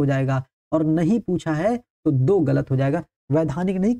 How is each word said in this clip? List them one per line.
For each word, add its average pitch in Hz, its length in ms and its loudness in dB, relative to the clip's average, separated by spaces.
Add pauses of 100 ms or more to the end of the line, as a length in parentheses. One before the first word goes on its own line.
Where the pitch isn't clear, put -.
हो 143 60 0
जाएगा, 135 380 0 (280)
और 156 140 0
नहीं 165 340 2
पूछा 175 340 -4
है 190 220 0 (280)
तो 156 60 0
दो 139 300 2
गलत 139 300 0
हो 135 60 0
जाएगा। 139 260 0 (280)
वैधानिक 165 460 0
नहीं, 202 240 2